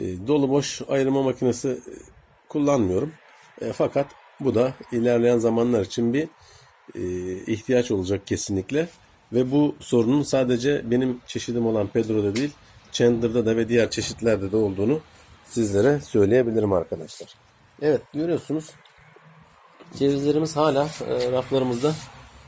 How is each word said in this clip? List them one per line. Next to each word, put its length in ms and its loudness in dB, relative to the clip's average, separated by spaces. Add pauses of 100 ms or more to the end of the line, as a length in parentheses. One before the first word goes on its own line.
(260)
dolu 240 2
boş 380 0
ayırma 340 0
makinesi 580 -2 (680)
kullanmıyorum. 640 0 (480)
E, 120 -6
fakat 340 -2 (340)
bu 140 0
da 200 2 (180)
ilerleyen 460 4
zamanlar 440 2
için 300 -2
bir, 160 -2 (680)
e, 60 -12 (520)
ihtiyaç 380 0
olacak 360 -2
kesinlikle. 640 -2 (440)
Ve 180 0
bu 300 2
sorunun 420 2
sadece 680 0
benim 360 0
çeşidim 400 -4
olan 200 0
Pedro'da 500 0
değil, 140 -2 (420)
Chandler'da 540 2
da 100 2
ve 120 0
diğer 220 4
çeşitlerde 640 -2
de 40 0
olduğunu 440 0 (440)
sizlere 560 2
söyleyebilirim 720 2
arkadaşlar. 640 -4 (480)
Evet, 200 2 (120)
görüyorsunuz. 560 -4 (1300)
Cevizlerimiz 600 0
hala, 320 2 (200)
e, 240 -2
raflarımızda. 640 0 (540)